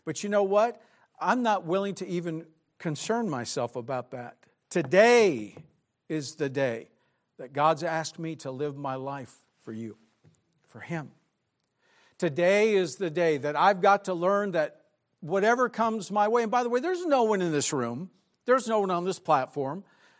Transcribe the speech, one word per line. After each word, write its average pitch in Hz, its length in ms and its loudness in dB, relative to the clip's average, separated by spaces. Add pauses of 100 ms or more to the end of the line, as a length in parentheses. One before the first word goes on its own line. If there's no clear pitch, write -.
but - 200 -8
you 208 40 -4
know 202 140 4
what? 208 400 2 (380)
I'm 233 240 2
not 202 200 0
willing 190 320 -2
to 185 100 -10
even 170 400 -6 (320)
concern 208 520 -4
myself 123 460 -6
about 123 340 -8
that. 123 260 -16 (340)
Today 180 840 4 (520)
is 156 260 -6
the 143 140 -4
day 127 400 -4 (500)
that 131 140 -16
God's 151 320 2
asked 160 340 -6
me 160 180 -8
to 135 140 -12
live 139 260 -6
my 135 200 -8
life 135 360 -10 (300)
for 113 100 -14
you, 110 240 -12 (720)
for 113 140 -20
Him. 160 320 -10 (1080)
Today 185 560 2
is 180 220 0
the 180 140 -4
day 160 280 2
that 147 160 -4
I've 185 260 4
got 202 260 4
to 185 80 -2
learn 196 380 0
that 156 280 -2 (400)
whatever 220 480 2
comes 220 420 -2
my 208 160 2
way, 233 160 2
and 220 80 -4
by 247 140 2
the 240 40 -2
way, 247 120 0
there's 349 260 -4
no 269 160 4
one 214 180 2
in 170 120 0
this 143 200 -2
room, 127 380 -4 (360)
there's 247 200 2
no 220 140 0
one 190 100 0
on 175 140 -2
this 185 160 -4
platform, 143 640 -2 (360)